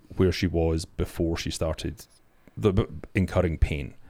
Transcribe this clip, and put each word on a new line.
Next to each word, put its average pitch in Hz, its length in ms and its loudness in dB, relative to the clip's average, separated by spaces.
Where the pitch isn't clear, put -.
where 92 160 4
she - 140 0
was 82 380 0
before 82 540 -4
she - 120 -6
started - 540 -6
the, 107 200 2
b-, 107 100 2
incurring 87 420 2
pain. 71 380 0